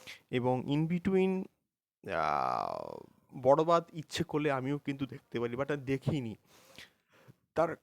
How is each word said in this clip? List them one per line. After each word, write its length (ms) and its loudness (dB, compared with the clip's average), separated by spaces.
এবং 360 0
in 220 0
between, 560 2
আহ, 840 0
বরবাদ 500 6
ইচ্ছে 320 -6
করলে 260 0
আমিও 280 -2
কিন্তু 280 -4
দেখতে 340 -8
পারি, 160 -2
but 160 -4
আমি 100 -4
দেখিনি। 540 -2
তার 280 2